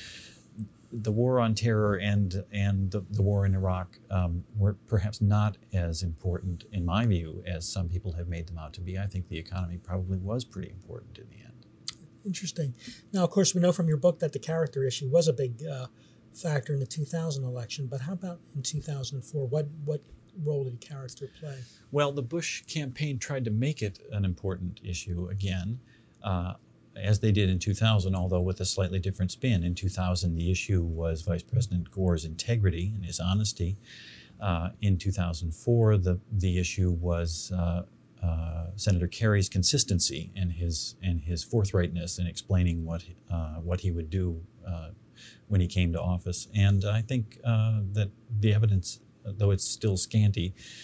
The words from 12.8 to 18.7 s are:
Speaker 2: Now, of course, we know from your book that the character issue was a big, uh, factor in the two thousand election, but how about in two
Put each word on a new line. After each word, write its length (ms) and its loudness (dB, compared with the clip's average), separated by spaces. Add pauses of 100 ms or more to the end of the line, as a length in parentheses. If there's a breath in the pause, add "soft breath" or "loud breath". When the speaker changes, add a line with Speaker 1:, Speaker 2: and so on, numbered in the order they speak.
Speaker 2:
Now, 100 2
of 80 2
course, 240 4
we 60 2
know 100 6
from 160 0
your 100 4
book 220 4
that 120 0
the 80 -6
character 440 -2
issue 260 -2
was 180 6
a 60 6
big, 320 -4
uh, 220 -8 (460 loud breath)
factor 400 -2
in 80 0
the 40 -2
two 200 -6
thousand 400 -4
election, 420 -8
but 140 -6
how 100 -6
about 300 -8 (140)
in 60 -4
two 200 -6